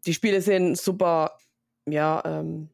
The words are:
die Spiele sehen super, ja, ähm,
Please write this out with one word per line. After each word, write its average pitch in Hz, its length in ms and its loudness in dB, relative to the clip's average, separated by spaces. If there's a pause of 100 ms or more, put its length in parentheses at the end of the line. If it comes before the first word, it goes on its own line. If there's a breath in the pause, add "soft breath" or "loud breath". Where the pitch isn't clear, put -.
die 170 80 0
Spiele 196 280 0
sehen 185 320 2
super, 175 640 0 (480)
ja, 151 380 0
ähm, 156 500 -6